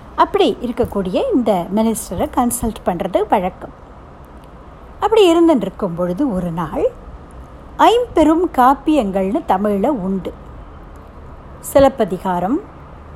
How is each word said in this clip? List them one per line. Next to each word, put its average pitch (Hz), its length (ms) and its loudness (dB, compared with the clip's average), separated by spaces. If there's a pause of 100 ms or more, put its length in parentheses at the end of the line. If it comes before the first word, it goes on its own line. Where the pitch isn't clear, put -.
(160)
அப்படி - 460 2
இருக்கக்கூடிய 214 600 -4 (100)
இந்த 214 320 0 (100)
மினிஸ்டரை 220 600 -2
கன்சல்ட் 240 500 -2
பண்றது 190 440 -2
வழக்கம். 185 440 -2 (1300)
அப்படி 427 240 4 (100)
இருந்துட்டு 330 280 4
இருக்கும் 170 340 -6
பொழுது 180 380 -2
ஒரு 175 180 -4
நாள் 175 360 -4 (920)
ஐம்பெரும் 349 720 4
காப்பியங்கள்னு 247 1000 2
தமிழ்ல 202 400 0
உண்டு. 196 460 -4 (1300)
சிலப்பதிகாரம், 202 1000 0 (560)